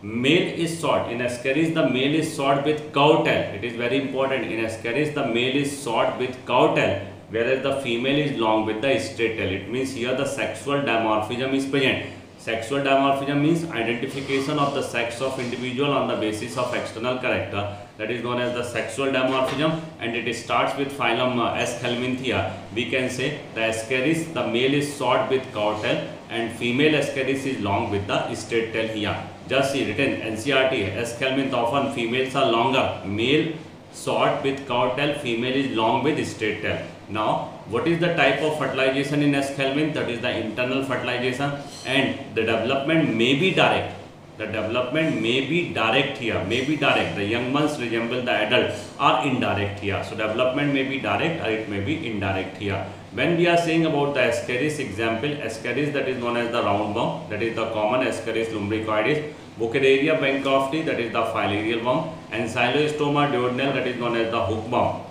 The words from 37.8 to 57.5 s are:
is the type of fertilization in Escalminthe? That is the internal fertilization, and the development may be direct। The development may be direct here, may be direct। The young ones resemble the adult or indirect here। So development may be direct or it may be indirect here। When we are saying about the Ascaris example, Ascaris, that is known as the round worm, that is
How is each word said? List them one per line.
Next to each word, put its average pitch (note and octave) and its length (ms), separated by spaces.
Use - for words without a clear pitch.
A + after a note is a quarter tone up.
is E3+ 100
the E3 160
type C#3+ 280
of D3+ 180
fertilization C3+ 640
in D3 80
Escalminthe? C#3 600
That A#2 140
is A#2 120
the A#2+ 100
internal B2+ 420
fertilization, B2+ 680
and B2+ 520
the A2+ 60
development C3+ 720
may A#2+ 240
be F#3 120
direct। C#3 440
The A2 80
development B2 760
may A#2+ 280
be D#3+ 260
direct C3 440
here, G2 260
may A#2 200
be D3+ 120
direct। B2+ 400
The G2+ 80
young B2 280
ones D3 280
resemble A#2 420
the A#2+ 220
adult - 260
or C#3+ 260
indirect G2+ 540
here। G2 280
So - 80
development B2+ 560
may C3+ 120
be C3+ 160
direct G#2+ 440
or A2 60
it A2 180
may G2+ 120
be C3+ 180
indirect F#2+ 480
here। G2 300
When D3 240
we E3+ 120
are E3+ 100
saying E3 280
about C#3+ 280
the C3+ 60
Ascaris B2 580
example, A2+ 520
Ascaris, C#3+ 640
that C3+ 140
is B2+ 100
known A#2+ 180
as A#2 160
the A#2+ 100
round G#2 320
worm, C#3+ 340
that G#2+ 140
is A2+ 140